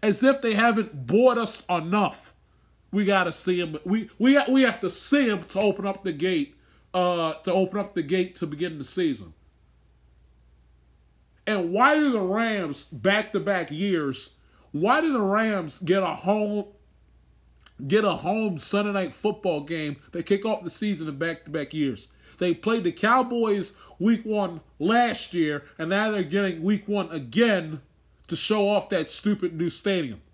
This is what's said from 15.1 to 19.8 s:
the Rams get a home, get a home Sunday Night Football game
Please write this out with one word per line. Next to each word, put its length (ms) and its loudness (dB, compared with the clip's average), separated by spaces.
the 100 0
Rams 600 -2
get 200 2
a 120 -2
home, 520 -2
get 180 4
a 120 2
home 420 -2
Sunday 340 -2
Night 220 -4
Football 480 -2
game 340 -6